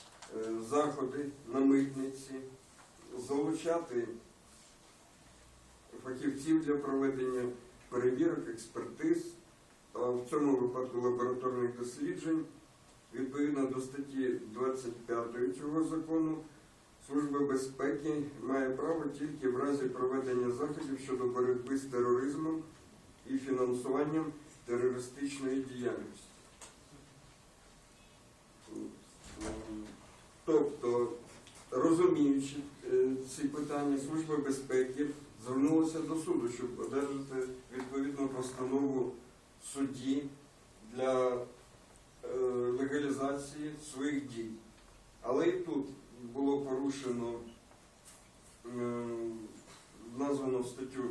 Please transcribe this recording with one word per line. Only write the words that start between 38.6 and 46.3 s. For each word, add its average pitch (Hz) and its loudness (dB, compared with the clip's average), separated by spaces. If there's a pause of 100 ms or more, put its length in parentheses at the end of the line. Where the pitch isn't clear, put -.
судді 135 -2 (680)
для, 127 2 (880)
е, 123 -4 (420)
легалізації 143 -2 (220)
своїх 135 -2
дій. 113 -6 (720)
Але 160 2
і 180 4
тут 165 -2 (480)